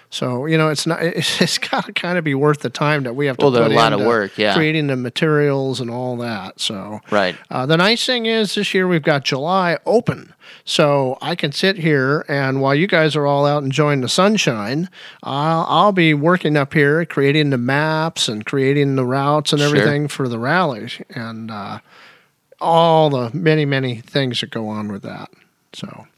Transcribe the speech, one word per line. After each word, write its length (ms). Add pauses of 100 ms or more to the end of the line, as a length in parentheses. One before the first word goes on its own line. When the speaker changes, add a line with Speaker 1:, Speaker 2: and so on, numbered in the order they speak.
Speaker 1:
So, 360
you 120
know, 120
it's 160
not, 180
<laughs> 0
it's, 380
it's 160
gotta 360
kinda 280
be 140
worth 240
the 100
time 340
that 120
we 120
have 100
to 80
Speaker 2:
Well, 60
they're 120
Speaker 1:
put 80
Speaker 2:
a 40
lot 180
of 60
Speaker 1:
into 80
Speaker 2:
work, 300
yeah. 160
Speaker 1:
creating 340
the 80
materials 840
and 100
all 280
that. 420
So, 400 (100)
Speaker 2:
Right. 260 (140)
Speaker 1:
uh, 160
the 120
nice 280
thing 200
is 300
this 180
year 140
we've 160
got 200
July 640
open. 480 (320)
So 560
I 140
can 160
sit 260
here, 500
and 340
while 140
you 120
guys 280
are 100
all 200
out 180
enjoying 380
the 80
sunshine, 800 (340)
I'll, 460
I'll 220
be 220
working 440
up 160
here, 320
creating 440
the 80
maps 680
and 180
creating 500
the 100
routes 480
and 80
Speaker 2:
Sure. 80
Speaker 1:
everything 380
for 200
the 120
rally, 500 (260)
and, 340
uh, 300 (800)
all 500
the 260
many, 300
many 300
things 460
that 100
go 180
on 220
with 120
that. 260 (440)
So 320 (120)